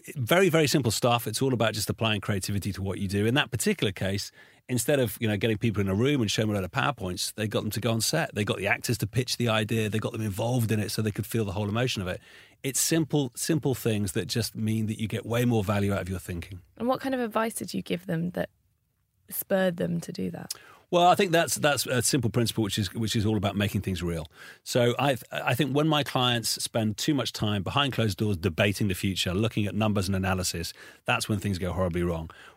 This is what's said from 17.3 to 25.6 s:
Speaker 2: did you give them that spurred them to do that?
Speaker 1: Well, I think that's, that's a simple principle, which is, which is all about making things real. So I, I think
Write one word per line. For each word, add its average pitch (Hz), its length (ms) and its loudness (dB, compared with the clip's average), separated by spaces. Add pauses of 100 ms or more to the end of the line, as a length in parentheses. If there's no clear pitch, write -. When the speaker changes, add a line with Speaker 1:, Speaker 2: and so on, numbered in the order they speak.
Speaker 2:
did 196 200 -8
you 185 80 -2
give 180 240 -4
them 175 240 -2
that - 180 -4 (800)
spurred 190 480 0
them 175 240 -2
to 180 120 -12
do 185 180 -6
that? 170 240 -12 (360)
Speaker 1:
Well, 175 180 8
I 165 80 8
think 196 160 4
that's, 165 240 4
that's 143 300 2
a 123 160 0
simple 120 280 2
principle, 113 320 2
which 104 160 0
is, 98 160 -2
which 113 220 -2
is 104 100 2
all 110 100 2
about 98 200 0
making 104 240 2
things 90 220 -4
real. 82 260 -4 (340)
So 123 360 4
I, 135 180 2 (160)
I 147 220 0
think 135 200 0